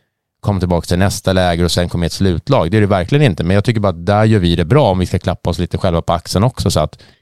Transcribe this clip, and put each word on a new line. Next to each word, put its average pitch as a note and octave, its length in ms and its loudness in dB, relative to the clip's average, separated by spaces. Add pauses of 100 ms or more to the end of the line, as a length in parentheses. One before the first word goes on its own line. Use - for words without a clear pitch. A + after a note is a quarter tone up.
(400)
kom G2+ 200 -2
tillbaka F2 260 -2
till F2 120 0
nästa F#2+ 340 0
läger F2 320 0
och E2 80 0
sen F2 160 0
kom F2 140 -4
i E2+ 40 0
ett D#2+ 60 -4
slutlag. F#2+ 580 -2
Det G#2+ 60 0
är G#2+ 40 4
det G2+ 60 2
verkligen G2+ 380 0
inte. E2+ 200 0
Men F#2 100 0
jag G2+ 100 2
tycker A2 160 0
bara G2+ 80 0
att E2+ 180 -6
där G#2 180 2
gör A2 140 4
vi E2+ 180 2
det E2+ 80 0
bra, B2 260 2
om F#2 80 0
vi F2+ 80 0
ska - 120 -4
klappa - 320 -4
oss E2+ 80 -4
lite F2+ 200 -4
själva E2+ 240 0
på - 100 -2
axeln F2+ 320 -2
också. - 260 -2
Så E2 100 2
att - 180 -4 (240)